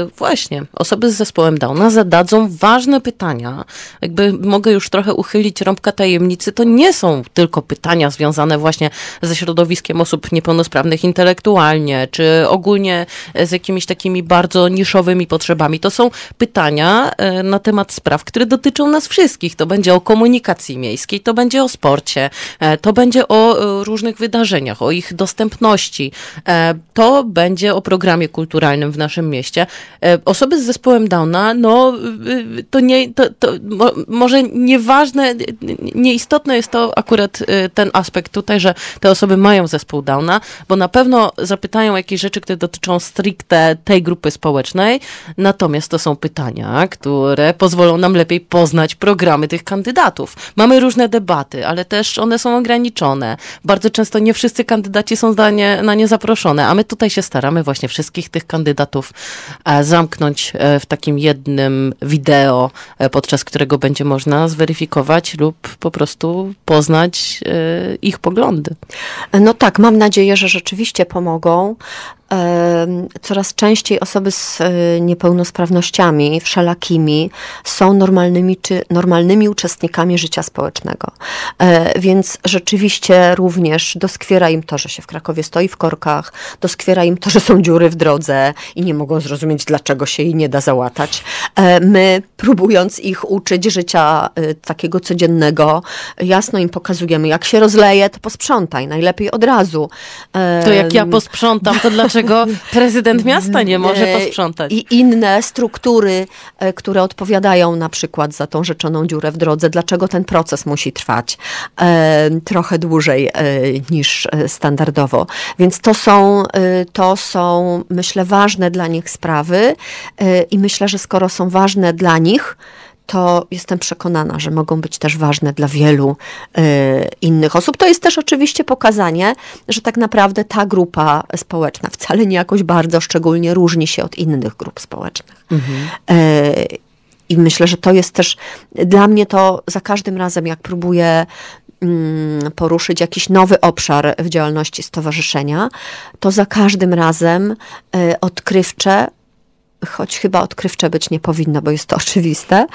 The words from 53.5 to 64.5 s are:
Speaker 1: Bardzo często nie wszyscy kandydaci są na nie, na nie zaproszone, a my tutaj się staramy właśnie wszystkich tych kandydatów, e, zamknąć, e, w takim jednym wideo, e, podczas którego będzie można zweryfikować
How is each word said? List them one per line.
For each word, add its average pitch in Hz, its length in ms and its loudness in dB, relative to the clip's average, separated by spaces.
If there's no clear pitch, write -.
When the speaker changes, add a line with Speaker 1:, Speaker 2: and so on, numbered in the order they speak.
Speaker 1:
Bardzo 196 240 2
często 220 300 -2
nie 220 140 2
wszyscy 233 320 -2
kandydaci 208 520 -2
są 226 160 2
na 214 160 4
nie, 202 340 0
na 208 120 2
nie 214 120 2
zaproszone, 202 600 0
a 135 60 2
my 208 100 2
tutaj 214 260 -2
się - 120 -2
staramy 147 420 -2
właśnie 139 260 -4
wszystkich - 400 -8
tych - 180 -8
kandydatów, 147 640 -4
e, 147 180 4
zamknąć, 160 720 0
e, 143 240 2
w - 60 -10
takim 151 340 -4
jednym 135 800 -2
wideo, 139 720 2
e, 135 100 0
podczas 139 340 -2
którego 143 340 -2
będzie 139 280 -2
można 147 420 0
zweryfikować 160 880 -2